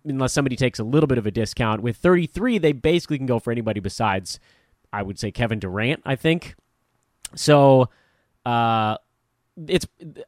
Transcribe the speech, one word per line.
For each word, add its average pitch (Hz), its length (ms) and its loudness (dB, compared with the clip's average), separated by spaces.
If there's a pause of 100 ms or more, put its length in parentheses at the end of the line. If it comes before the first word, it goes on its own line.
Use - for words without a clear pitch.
unless 135 260 -2
somebody 135 240 -2
takes 123 240 -2
a 110 60 -4
little 147 220 4
bit 131 100 0
of 107 80 -4
a 107 60 0
discount. 110 500 -2
With 113 160 -4
thirty-three, 180 640 0
they 156 120 2
basically 156 460 0
can 131 100 -4
go 120 120 0
for 120 120 -4
anybody 110 300 -4
besides, 98 580 -4 (540)
I 101 80 -6
would 98 180 -10
say, 107 120 -6
Kevin 110 280 -4
Durant, 101 460 -4
I 135 100 -2
think. 160 400 -2 (800)
So, 139 540 6 (560)
uh, 113 520 0 (680)
it's, 175 180 0 (420)